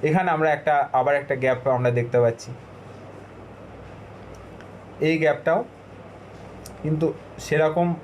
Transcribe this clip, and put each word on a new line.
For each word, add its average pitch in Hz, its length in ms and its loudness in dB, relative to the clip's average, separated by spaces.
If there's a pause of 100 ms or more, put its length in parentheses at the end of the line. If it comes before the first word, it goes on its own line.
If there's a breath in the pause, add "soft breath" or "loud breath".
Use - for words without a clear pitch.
এখানে 180 280 4
আমরা 156 220 4
একটা, 147 160 2 (260)
আবার 139 220 4
একটা 139 220 -2
গ্যাপ 131 160 4 (180)
আমরা 123 220 4
দেখতে 120 240 2
পাচ্ছি। 117 260 2 (2500)
এই 160 160 4
গ্যাপটাও 160 360 4 (1200)
কিন্তু 156 220 2 (400)
সেরকম 156 420 4 (160)